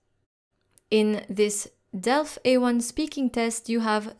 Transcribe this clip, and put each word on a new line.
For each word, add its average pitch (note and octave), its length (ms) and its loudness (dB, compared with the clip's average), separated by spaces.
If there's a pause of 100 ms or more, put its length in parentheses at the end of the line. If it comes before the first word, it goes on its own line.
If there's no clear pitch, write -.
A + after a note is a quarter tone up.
(920)
In G#3+ 360 2
this G#3 380 0 (260)
delf B3+ 520 -2
A B3+ 120 6
one B3 240 2
speaking C#4 500 -2
test, A#3 380 -4
you A#3 120 0
have G#3+ 400 -2